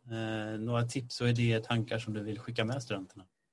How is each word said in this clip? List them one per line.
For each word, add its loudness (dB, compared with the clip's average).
Eh, -2
några 2
tips -4
och 6
idéer, 4
tankar 0
som -6
du -4
vill -4
skicka -2
med -2
studenterna? -8